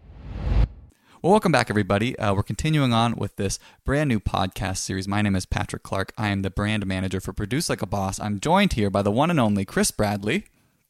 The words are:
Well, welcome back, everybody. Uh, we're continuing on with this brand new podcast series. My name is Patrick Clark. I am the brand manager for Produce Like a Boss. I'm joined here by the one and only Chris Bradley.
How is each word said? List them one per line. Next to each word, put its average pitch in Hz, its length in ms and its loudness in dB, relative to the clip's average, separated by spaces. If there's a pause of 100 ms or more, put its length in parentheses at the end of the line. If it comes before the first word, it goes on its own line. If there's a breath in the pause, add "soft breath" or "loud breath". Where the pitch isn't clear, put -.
(1200 soft breath)
Well, 165 80 2
welcome 196 220 6
back, 123 180 4
everybody. 101 480 2
Uh, 104 160 0
we're 101 80 0
continuing 143 500 0
on 117 220 2
with - 220 -6
this 98 240 -4 (240 soft breath)
brand 143 240 0
new 113 100 2
podcast 95 600 -2
series. 95 280 -4
My 101 160 0
name 101 140 2
is 90 100 -2
Patrick - 380 -4
Clark. 95 340 -4
I 107 120 -2
am 98 120 -2
the 95 80 -2
brand 104 360 -2
manager 92 340 -2
for 98 120 -8
Produce 113 380 -4
Like 120 120 -2
a 104 40 -4
Boss. 95 320 -4
I'm 104 220 -4
joined 185 320 2
here 101 180 2
by 101 120 2
the 101 100 2
one 143 180 2
and 170 80 2
only 104 260 2
Chris - 280 0
Bradley. 104 540 -2 (440)